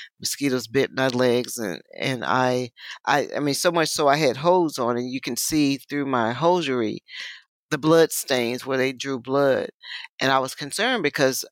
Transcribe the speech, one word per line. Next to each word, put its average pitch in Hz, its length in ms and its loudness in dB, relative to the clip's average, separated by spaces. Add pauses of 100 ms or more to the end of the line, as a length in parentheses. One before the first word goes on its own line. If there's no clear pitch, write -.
(200)
Mosquitoes 127 480 -2
bit 131 260 0
my 131 140 0
legs, 123 500 0
and, 98 220 -6 (180)
and 123 260 -4
I, 127 460 0 (360)
I, 139 300 2
I - 40 -2
mean, 143 140 -2
so 175 180 0
much 160 180 0
so 156 180 2
I 139 100 6
had 131 200 2
hose 170 400 2
on, 120 200 0
and 127 120 -6
you 131 100 -8
can 123 160 -6
see 139 420 0
through 143 280 -6
my 120 280 0
hosiery 135 680 0 (680)
the 151 80 -2
blood 156 340 6
stains 123 540 -2
where 135 120 0
they 131 140 2
drew 135 280 -6
blood. 131 500 2 (500)
And 135 120 2
I 135 80 6
was 127 140 -4
concerned 208 480 -2
because 135 500 2